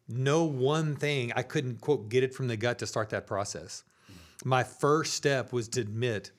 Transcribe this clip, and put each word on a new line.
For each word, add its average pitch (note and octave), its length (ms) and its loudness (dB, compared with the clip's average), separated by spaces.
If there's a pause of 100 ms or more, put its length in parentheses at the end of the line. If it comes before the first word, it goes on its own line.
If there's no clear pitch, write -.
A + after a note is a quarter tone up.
no C3+ 360 4
one D3 520 2
thing, C3+ 400 0
I B2+ 60 2
couldn't, B2+ 380 -4
quote, G#2+ 280 0
"get B2+ 140 4
it C3 120 0
from C3 140 -4
the A2+ 80 -2
gut" A#2+ 240 0
to A2 60 -4
start A2 240 -2
that G2+ 160 -4
process. G2 560 -6 (640)
My B2+ 180 4
first D3+ 520 0
step C3+ 400 0
was A2+ 160 -2
to B2+ 100 -2
admit, A2 580 -2